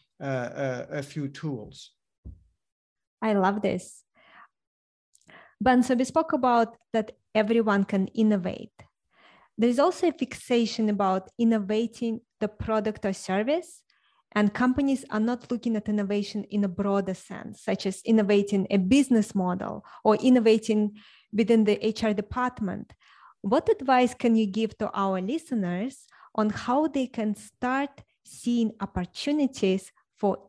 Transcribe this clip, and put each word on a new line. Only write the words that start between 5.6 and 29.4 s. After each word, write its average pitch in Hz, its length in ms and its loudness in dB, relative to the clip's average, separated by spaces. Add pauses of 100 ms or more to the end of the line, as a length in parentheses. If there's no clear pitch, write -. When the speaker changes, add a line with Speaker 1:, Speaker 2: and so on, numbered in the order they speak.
Speaker 2:
Ben, 247 220 6
so 254 140 2
we 254 80 2
spoke 320 280 -2
about 240 440 2 (160)
that 220 180 -2 (240)
everyone 214 480 2
can 190 260 0
innovate. 208 600 0 (880)
There's 240 240 2
also 359 280 2
a 285 40 0
fixation 233 760 -2
about 190 480 0
innovating 226 840 0 (180)
the 208 80 -4
product 214 580 -4
or 196 80 -2
service, 226 720 -4 (540)
and 208 180 2
companies 262 560 0
are 214 80 -4
not 240 320 -2
looking 233 240 -2
at 214 140 -6
innovation 208 560 -2
in 208 180 -2
a 196 60 0
broader 196 460 -2
sense, - 480 -16
such 190 240 -4
as 196 180 -6
innovating 202 640 4
a 202 60 2
business 220 580 4
model 180 500 -4 (200)
or 214 100 6
innovating 220 800 4 (400)
within 220 320 4
the 208 200 0
H 220 200 -2
R 214 100 0
department. 220 800 -6 (480)
What 240 280 0
advice 254 460 2
can 233 220 2
you 220 100 2
give 214 320 -4
to 214 160 -6
our 196 260 -2
listeners 214 880 -6 (300)
on 214 140 0
how 277 360 0
they 262 220 -2
can 214 260 -4
start 269 680 -6 (220)
seeing 233 560 -2
opportunities 196 1120 -2 (260)